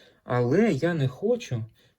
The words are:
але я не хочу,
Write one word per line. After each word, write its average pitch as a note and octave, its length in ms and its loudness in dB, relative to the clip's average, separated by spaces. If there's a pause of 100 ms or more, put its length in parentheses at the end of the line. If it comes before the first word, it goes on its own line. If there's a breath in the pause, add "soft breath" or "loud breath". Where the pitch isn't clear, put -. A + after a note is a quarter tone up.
(240 soft breath)
але C3 480 2
я D#3 220 0
не C3+ 140 2
хочу, G3+ 560 -4 (340 soft breath)